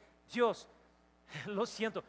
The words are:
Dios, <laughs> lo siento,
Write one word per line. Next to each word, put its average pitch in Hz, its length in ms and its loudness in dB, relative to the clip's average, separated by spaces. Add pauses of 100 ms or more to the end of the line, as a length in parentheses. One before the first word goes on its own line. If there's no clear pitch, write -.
(320)
Dios, 226 360 2 (420)
<laughs> - 360 -14
lo 208 200 0
siento, 214 440 -2